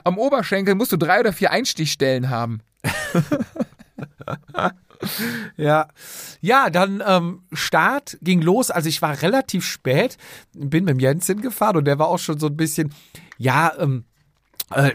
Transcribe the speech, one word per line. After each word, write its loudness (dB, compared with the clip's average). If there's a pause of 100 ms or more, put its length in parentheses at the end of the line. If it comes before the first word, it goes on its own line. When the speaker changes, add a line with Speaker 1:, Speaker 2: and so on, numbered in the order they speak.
Speaker 1:
am 0
Oberschenkel 2
musst 0
du 4
drei 4
oder 2
vier 0
Einstichstellen 0
haben. -4 (240)
<laughs> -4 (840)
Speaker 2:
Ja. 0 (520)
Ja, 2
dann, 0
ähm, 0 (100)
Start 0
ging 4
los. 2
Also -2
ich -4
war -2
relativ 0
spät, 0 (380)
bin 0
mit 2
dem 0
Jens 2
hingefahren 0
und 2
der 2
war 2
auch 0
schon -6
so -2
ein -4
bisschen, -2 (420)
ja, 2
ähm, -2 (680)
äh, 4